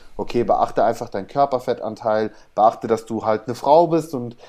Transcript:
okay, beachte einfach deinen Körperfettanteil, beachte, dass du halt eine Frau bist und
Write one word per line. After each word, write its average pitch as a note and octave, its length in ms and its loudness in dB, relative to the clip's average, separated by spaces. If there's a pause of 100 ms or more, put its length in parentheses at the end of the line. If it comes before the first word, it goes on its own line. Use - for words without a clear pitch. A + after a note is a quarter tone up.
(160)
okay, A#2 260 -2
beachte A#2 400 0
einfach A2+ 260 -2
deinen G2 200 -8
Körperfettanteil, A2 1040 -2 (240)
beachte, A2 320 2
dass A2 180 0
du A2 180 -6
halt G#2+ 220 0
eine A#2+ 80 -6
Frau D#3+ 320 4
bist D#3+ 260 -2
und A#2+ 240 -8 (120)